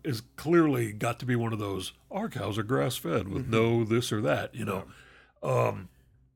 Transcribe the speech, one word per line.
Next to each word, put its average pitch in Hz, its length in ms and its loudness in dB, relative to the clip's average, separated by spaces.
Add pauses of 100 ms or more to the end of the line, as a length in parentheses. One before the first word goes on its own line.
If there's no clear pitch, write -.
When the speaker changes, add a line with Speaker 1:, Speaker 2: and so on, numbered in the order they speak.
Speaker 1:
is 117 180 -4 (140)
clearly 143 560 4
got 117 280 -2
to 127 60 -8
be 127 100 2
one 113 180 0
of 107 40 -4
those, 98 340 -4 (180)
"Our 208 180 -4
cows 104 300 -4
are 113 40 -2
grass-fed 127 680 -2
with 98 160 -4
Speaker 2:
Mm-hmm. 131 80 -6
Speaker 1:
no 113 320 4
this 117 280 0
or 107 80 0
that," 120 340 -2
you 110 120 -6
know. 95 180 -4 (580)
Speaker 2:
Yeah. 147 80 -2 (180)
Speaker 1:
Um, 101 200 -6 (480)